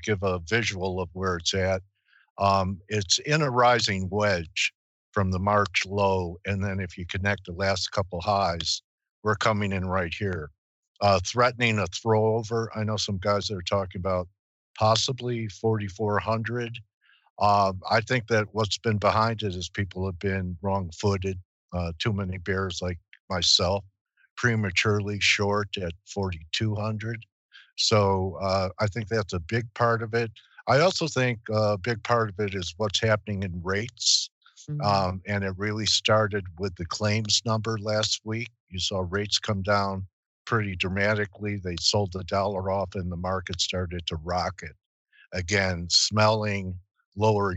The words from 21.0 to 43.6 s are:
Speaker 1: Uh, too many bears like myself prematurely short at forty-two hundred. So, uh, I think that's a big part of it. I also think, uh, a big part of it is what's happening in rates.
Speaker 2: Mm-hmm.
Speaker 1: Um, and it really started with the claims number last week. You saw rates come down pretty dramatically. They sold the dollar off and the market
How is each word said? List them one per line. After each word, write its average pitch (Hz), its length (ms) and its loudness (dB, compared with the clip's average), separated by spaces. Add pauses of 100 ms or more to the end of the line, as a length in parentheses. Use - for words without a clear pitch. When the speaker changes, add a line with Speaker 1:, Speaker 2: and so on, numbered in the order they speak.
Speaker 1:
Uh, 87 260 -4
too 117 140 -2
many 98 240 -4
bears 92 460 -4
like 90 160 -4 (320)
myself 92 520 2 (540)
prematurely 104 840 0
short 101 580 2
at 85 160 -4 (100)
forty-two 95 680 -2
hundred. 110 500 -6 (540)
So, 98 640 4
uh, 95 260 2 (100)
I 107 100 2
think 104 200 -4
that's 110 240 0
a 90 80 -2
big 117 320 -4
part 117 300 2
of 110 100 -6
it. 117 180 0 (380)
I 127 120 6
also 175 260 2
think, 127 320 0 (100)
uh, 107 260 2
a 101 40 -2
big 113 240 -2
part 117 260 2
of 95 120 -8
it 101 120 0
is 92 240 -6
what's 104 240 0
happening 104 440 0
in 90 180 -6
rates. - 680 0 (380)
Speaker 2:
Mm-hmm. 147 120 -6
Speaker 1:
Um, 95 440 2
and 101 200 -2
it 95 120 -2
really 107 300 -2
started 107 580 2 (140)
with 95 160 -4
the 87 120 -6
claims 107 600 0
number 110 320 0
last 107 460 0
week. 113 240 -6 (200)
You 90 120 -8
saw 95 280 -2
rates 101 300 -2
come 101 240 -2
down 98 460 0 (360)
pretty 104 300 -2
dramatically. 101 880 -2
They 90 180 -4
sold 104 320 0
the 92 120 -6
dollar 98 480 0
off 95 240 -2
and 90 160 -4
the 85 40 -6
market 90 440 -4